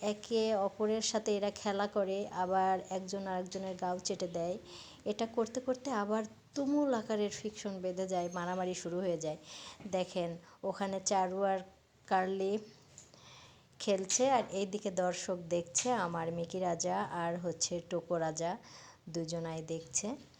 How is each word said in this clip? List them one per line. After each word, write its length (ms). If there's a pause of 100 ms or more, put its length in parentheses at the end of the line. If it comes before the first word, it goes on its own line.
একে 540
অপরের 480
সাথে 340
এরা 140
খেলা 360
করে, 440
আবার 480 (120)
একজন 360
আরেকজনের 500
গাও 220
চেটে 300
দেয়। 300 (460)
এটা 220
করতে 340
করতে 300
আবার 340 (300)
তুমুল 400
আকারের 360
ফ্রিকশন 500
বেঁধে 260
যায়, 260
মারামারি 420
শুরু 260
হয়ে 180
যায়। 180 (540)
দেখেন, 460 (260)
ওখানে 420
চারু 380
আর 160 (480)
কার্লি 520 (1200)
খেলছে, 520
আর 200
এইদিকে 400
দর্শক 460
দেখছে, 560
আমার 400
মিকি 280
রাজা 420
আর 360
হচ্ছে 420
টোকো 380
রাজা 380 (520)
দুজনাই 540
দেখছে, 540 (240)